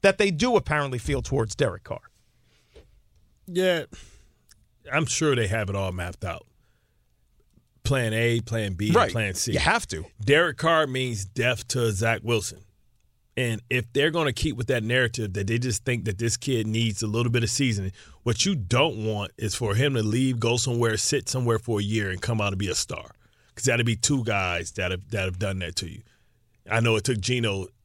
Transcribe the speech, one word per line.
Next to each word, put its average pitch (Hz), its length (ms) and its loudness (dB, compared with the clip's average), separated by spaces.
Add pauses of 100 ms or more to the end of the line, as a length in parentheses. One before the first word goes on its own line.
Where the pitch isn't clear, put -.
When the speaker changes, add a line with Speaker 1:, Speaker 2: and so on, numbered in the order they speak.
Speaker 1:
that 196 160 6
they 202 140 4
do 214 260 2
apparently 143 420 0
feel 131 220 -2
towards 117 340 -2
Derek 113 300 -2
Carr. - 260 -12 (1400)
Speaker 2:
Yeah, 180 380 2 (1080)
I'm 147 140 0
sure 147 280 2
they 113 140 2
have 104 220 0
it 98 60 -2
all 98 160 -2
mapped 87 320 -8
out. 85 220 -8 (1400)
Plan 123 280 2
A, 117 280 2
plan 110 340 -4
B, 104 160 -2
Speaker 1:
Right. 214 200 6
Speaker 2:
plan 104 240 -2
C. - 180 -2
Speaker 1:
You - 80 2
have 208 280 2
to. - 160 -8 (180)
Speaker 2:
Derek 147 360 4
Carr 160 280 4
means 127 380 -4
death 120 440 -2
to 120 240 0
Zach 110 300 0
Wilson. 113 380 -2 (760)
And 117 340 -2
if 127 220 -2
they're 143 180 4
gonna 151 220 0
keep 139 240 -2
with 120 100 -4
that 123 160 2
narrative 117 520 0
that 98 120 -2
they 113 120 0
just 120 260 -2
think 123 200 -2
that 98 140 -4
this 113 180 0
kid 113 300 0
needs 110 360 0
a 113 40 -2
little 117 240 0
bit 117 140 2
of 107 60 -2
seasoning, 101 420 0 (320)
what 120 200 2
you 196 120 2
don't 117 500 0
want 104 320 -4
is 107 160 -4
for 107 200 -2
him 135 200 2
to 117 80 2
leave, 120 380 0
go 120 160 2
somewhere, 117 400 0
sit - 320 -2
somewhere 120 300 0
for 110 220 -2
a - 20 -4
year 104 280 0
and 92 100 -6
come 113 200 0
out 101 80 0
and 95 100 -4
be 98 100 -2
a 87 60 -2
star. - 380 -6 (420)
'Cause - 100 -10
that'd 120 220 2
be 113 100 2
two 139 280 0
guys 92 480 -2
that 92 180 -2
have, 92 200 -6
that 98 140 -2
have 90 140 -4
done 95 220 -2
that 87 160 -6
to 87 140 -6
you. - 120 -16 (680)
I 113 100 2
know 117 160 4
it 101 80 -2
took 117 160 0
Geno 104 480 -2 (160)